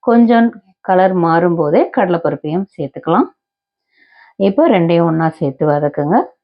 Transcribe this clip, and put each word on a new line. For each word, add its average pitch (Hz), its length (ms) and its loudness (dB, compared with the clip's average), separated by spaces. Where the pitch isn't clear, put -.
கொஞ்சம் 233 440 4
கலர் 190 340 0
மாறும் 170 420 0
போதே 156 240 0
கடலைப்பருப்பையும் 175 680 -4
சேர்த்துக்கலாம். 165 540 -4
இப்ப 202 280 0
ரெண்டையும் 170 420 2
ஒண்ணா 160 180 -2
சேர்த்து 151 380 -6
வதக்குங்க. 147 500 -2